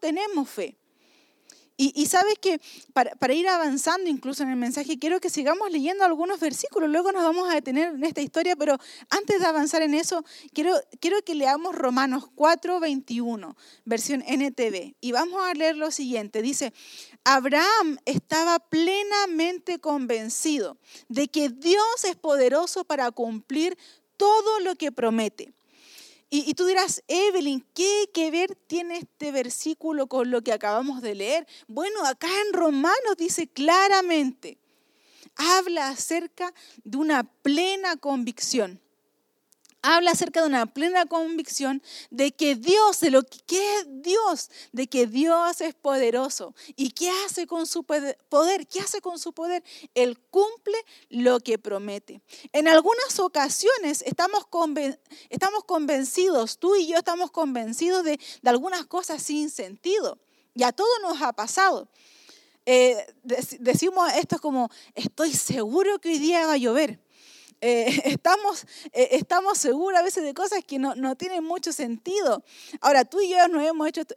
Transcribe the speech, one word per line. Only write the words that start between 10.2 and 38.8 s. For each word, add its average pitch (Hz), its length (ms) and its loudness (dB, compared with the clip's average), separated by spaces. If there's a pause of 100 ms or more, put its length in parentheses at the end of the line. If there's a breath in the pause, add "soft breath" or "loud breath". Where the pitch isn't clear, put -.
quiero, 339 240 0 (240)
quiero 381 240 0
que 330 120 -6
leamos 302 380 0
Romanos 262 520 0 (100)
cuatro 339 460 2
veintiuno, 240 720 -4 (300 soft breath)
versión 233 420 -4
N 269 240 0
T 233 200 -2
V. 185 280 -8
Y 240 140 -6
vamos 349 280 0
a 370 120 -2
leer 311 240 0
lo 311 120 -4
siguiente. 226 520 -4
Dice, 254 320 -4 (500 loud breath)
"Abraham 294 800 4
estaba 330 560 0
plenamente 359 1200 -2
convencido 240 960 -4 (320 loud breath)
de 269 220 -2
que 294 180 0
Dios 381 560 2
es 370 140 -4
poderoso 285 640 2
para 269 280 -2
cumplir 262 640 -4 (400 soft breath)
todo 427 420 4
lo 359 160 -2
que 285 160 -4
promete". 226 640 -2 (800 loud breath)
Y, 285 160 0
y 302 60 0
tú 359 140 0
dirás, 370 400 0
"Evelyn, 339 640 0
¿qué 403 400 0
que 320 160 0
ver 359 240 -2
tiene 349 440 -8
este 302 340 -10
versículo 277 720 -4
con 254 240 -2
lo 240 140 -2
que 233 100 0
acabamos 233 480 -2
de 214 140 -6
leer?". 269 320 -2 (200 loud breath)
Bueno, 349 380 -4
acá 269 240 -2 (160)
en 403 80 -4
Romanos 339 640 2
dice 339 300 -4
claramente, 339 1120 2 (760 soft breath)
habla 339 540 2
acerca 339 640 -6 (300 loud breath)
de 214 160 -8
una 302 240 2
plena 359 720 -2
convicción. 233 840 -4 (1000)